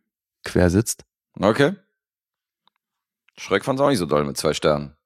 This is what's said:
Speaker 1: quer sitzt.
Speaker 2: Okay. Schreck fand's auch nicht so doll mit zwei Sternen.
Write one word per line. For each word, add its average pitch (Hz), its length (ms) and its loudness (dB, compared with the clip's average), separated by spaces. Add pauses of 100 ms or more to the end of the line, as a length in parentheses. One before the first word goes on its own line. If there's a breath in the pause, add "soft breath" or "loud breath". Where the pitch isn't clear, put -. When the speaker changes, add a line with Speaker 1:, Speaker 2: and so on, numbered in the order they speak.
(440)
Speaker 1:
quer 87 260 2
sitzt. - 340 -2 (360)
Speaker 2:
Okay. 139 340 2 (1600)
Schreck - 280 -4
fand's 135 160 -2
auch 139 80 2
nicht 131 100 0
so 87 60 -2
doll 73 200 0
mit 69 120 -8
zwei 76 160 -2
Sternen. 73 420 -2 (100)